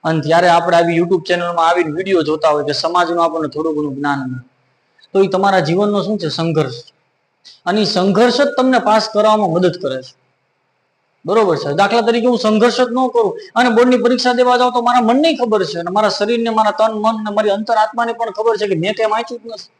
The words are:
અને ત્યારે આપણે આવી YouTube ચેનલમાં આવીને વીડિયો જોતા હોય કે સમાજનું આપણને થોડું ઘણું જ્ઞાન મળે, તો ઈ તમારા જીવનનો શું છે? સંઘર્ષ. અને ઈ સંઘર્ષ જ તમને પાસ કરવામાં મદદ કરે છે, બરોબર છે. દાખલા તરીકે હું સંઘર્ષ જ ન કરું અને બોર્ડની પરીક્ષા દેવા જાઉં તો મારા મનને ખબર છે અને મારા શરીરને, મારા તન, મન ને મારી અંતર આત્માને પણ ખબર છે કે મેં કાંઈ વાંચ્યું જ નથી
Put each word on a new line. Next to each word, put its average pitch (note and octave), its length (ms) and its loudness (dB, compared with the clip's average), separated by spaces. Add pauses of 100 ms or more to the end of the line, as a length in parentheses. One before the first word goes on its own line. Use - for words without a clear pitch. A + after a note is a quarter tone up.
અને D#3+ 220 -2
ત્યારે E3+ 260 4
આપણે E3+ 260 4
આવી E3+ 220 2
YouTube F3 300 0
ચેનલમાં F3 400 0
આવીને E3+ 280 0
વીડિયો F#3 320 0
જોતા D#3 240 0
હોય C#3 160 -2
કે C#3+ 120 -4
સમાજનું E3+ 420 0
આપણને D#3+ 320 -2
થોડું D#3 200 -4
ઘણું D3 220 -6
જ્ઞાન C#3+ 260 -4
મળે, B2 160 -8 (720)
તો - 40 -8 (100)
ઈ F#3 100 -4
તમારા F#3+ 320 2
જીવનનો G3+ 380 0
શું G#3 180 -4
છે? D#3 140 -4
સંઘર્ષ. D3+ 400 -2 (920)
અને G3 160 0
ઈ - 120 -2
સંઘર્ષ G#3+ 440 2
જ C#4 180 2
તમને B3+ 300 2
પાસ G#3+ 160 2 (100)
કરવામાં G#3 420 2
મદદ F3+ 280 0
કરે C3 240 -6
છે, - 60 -20 (1120)
બરોબર G3 360 2
છે. C#3+ 80 -6 (100)
દાખલા G#3 280 2
તરીકે A#3 240 0
હું A#3 80 0
સંઘર્ષ A3 400 2
જ B3 160 0
ન B3+ 40 0 (140)
કરું A3 180 2 (240)
અને B3 200 2
બોર્ડની B3 300 4
પરીક્ષા B3 340 0
દેવા B3 200 4
જાઉં B3 160 2
તો A#3+ 120 0
મારા A#3+ 220 2
મનને C#4+ 200 2 (100)
ખબર G#3+ 220 0 (100)
છે D#3+ 80 -8
અને F3 120 -8
મારા G#3 280 0
શરીરને, A#3 400 -2
મારા G#3+ 200 0
તન, A3 140 2 (100)
મન A3+ 120 0 (100)
ને G#3 100 -6
મારી G#3 220 2
અંતર A3 260 -2
આત્માને A3+ 360 -4
પણ A3 180 -6
ખબર A3 220 0
છે G#3 120 -2
કે F3+ 120 0
મેં G#3 120 -2
કાંઈ A3 180 -2
વાંચ્યું A#3 280 -6
જ A3+ 60 -18
નથી A3 320 -18